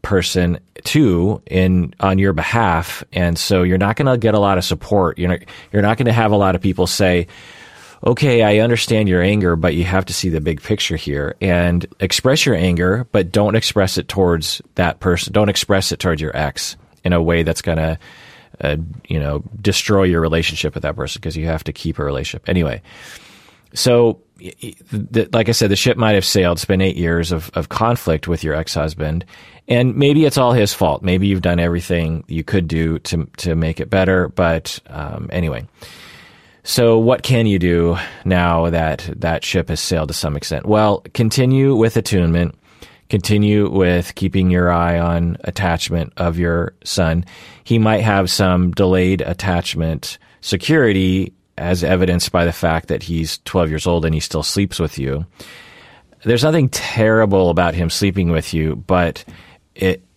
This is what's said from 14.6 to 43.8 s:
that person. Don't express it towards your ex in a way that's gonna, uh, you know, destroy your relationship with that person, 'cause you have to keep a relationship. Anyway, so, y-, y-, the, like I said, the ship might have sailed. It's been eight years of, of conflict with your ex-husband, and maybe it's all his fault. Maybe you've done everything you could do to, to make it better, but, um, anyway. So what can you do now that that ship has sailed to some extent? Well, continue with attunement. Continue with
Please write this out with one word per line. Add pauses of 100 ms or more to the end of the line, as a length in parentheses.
that
person.
Don't
express
it
towards
your
ex (280)
in
a
way
that's
gonna, (640)
uh, (320)
you
know, (160)
destroy
your
relationship
with
that
person,
'cause
you
have
to
keep
a
relationship.
Anyway, (920)
so, (200)
y-,
y-, (160)
the,
like
I
said,
the
ship
might
have
sailed.
It's
been
eight
years
of,
of
conflict
with
your
ex-husband, (420)
and
maybe
it's
all
his
fault.
Maybe
you've
done
everything
you
could
do
to, (100)
to
make
it
better,
but, (100)
um,
anyway. (1040)
So
what
can
you
do (300)
now
that (100)
that
ship
has
sailed
to
some
extent?
Well, (120)
continue
with
attunement. (520)
Continue
with